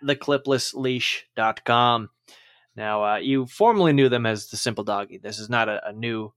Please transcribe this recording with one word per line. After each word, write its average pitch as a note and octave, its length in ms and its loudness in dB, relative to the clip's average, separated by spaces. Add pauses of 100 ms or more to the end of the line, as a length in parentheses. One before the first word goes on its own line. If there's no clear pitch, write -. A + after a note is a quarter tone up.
the C#3 140 0
clipless C#3 580 0
leash B2+ 520 -4 (100)
dot A2 280 -2
com. A#2+ 460 2 (680)
Now, G#2+ 280 -2
uh, G#2 120 0
you C3 300 0
formerly G3 460 4
knew C#3 160 6
them A#2+ 180 0
as G#2+ 220 -2
the - 80 -12
Simple A2 280 -4
Doggy. G2+ 340 -4
This G#2 200 -12
is G#2+ 120 -14
not A#2 180 2
a, G#2+ 200 -4
a G#2 40 -8
new A2 440 -6